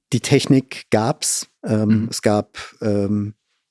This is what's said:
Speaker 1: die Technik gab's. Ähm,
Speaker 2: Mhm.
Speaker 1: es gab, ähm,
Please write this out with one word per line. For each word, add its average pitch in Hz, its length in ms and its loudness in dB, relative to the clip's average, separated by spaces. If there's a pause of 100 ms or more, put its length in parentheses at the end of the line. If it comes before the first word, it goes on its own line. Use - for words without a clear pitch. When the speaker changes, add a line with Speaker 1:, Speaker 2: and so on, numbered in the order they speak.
(140)
Speaker 1:
die 123 80 2
Technik - 680 2
gab's. - 580 -2 (160)
Ähm, 107 240 0
Speaker 2:
Mhm. 110 220 2
Speaker 1:
es - 100 -8
gab, 104 380 0 (240)
ähm, 104 520 -2 (360)